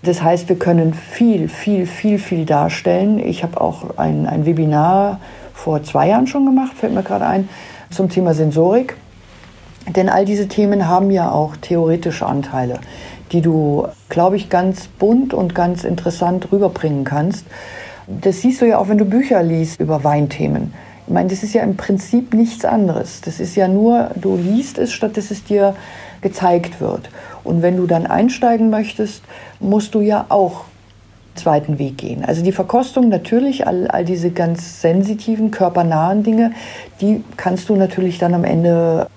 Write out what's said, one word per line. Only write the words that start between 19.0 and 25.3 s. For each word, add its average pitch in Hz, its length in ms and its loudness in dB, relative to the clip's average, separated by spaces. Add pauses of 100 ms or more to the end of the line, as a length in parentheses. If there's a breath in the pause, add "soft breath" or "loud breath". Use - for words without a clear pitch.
Bücher 214 380 2
liest 165 360 0
über 156 240 0
Weinthemen. 147 680 0 (320 loud breath)
Ich - 80 -2
meine, 180 160 2
das 190 140 -4
ist 208 100 -6
ja 226 80 2
im 202 160 0
Prinzip 208 560 -2
nichts 226 320 2
anderes. - 560 0
Das - 180 -10
ist 175 160 -6
ja 196 120 4
nur, 226 480 2
du 190 200 0
liest 190 440 -2
es, 233 140 -2
statt 214 240 -4
dass 202 120 -6
es 202 140 -8